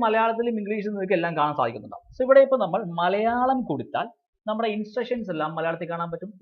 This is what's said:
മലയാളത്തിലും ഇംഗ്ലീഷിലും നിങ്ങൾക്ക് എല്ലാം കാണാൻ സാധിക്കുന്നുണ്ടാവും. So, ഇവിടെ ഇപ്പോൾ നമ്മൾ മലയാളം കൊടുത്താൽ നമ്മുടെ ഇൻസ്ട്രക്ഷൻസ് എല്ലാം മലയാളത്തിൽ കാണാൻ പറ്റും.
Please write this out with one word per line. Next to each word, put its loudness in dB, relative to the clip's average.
മലയാളത്തിലും 2
ഇംഗ്ലീഷിലും -4
നിങ്ങൾക്ക് 0
എല്ലാം -2
കാണാൻ 2
സാധിക്കുന്നുണ്ടാവും. -6
So, -6
ഇവിടെ 10
ഇപ്പോൾ 2
നമ്മൾ -2
മലയാളം 2
കൊടുത്താൽ -4
നമ്മുടെ 0
ഇൻസ്ട്രക്ഷൻസ് -4
എല്ലാം -4
മലയാളത്തിൽ -4
കാണാൻ -6
പറ്റും. -10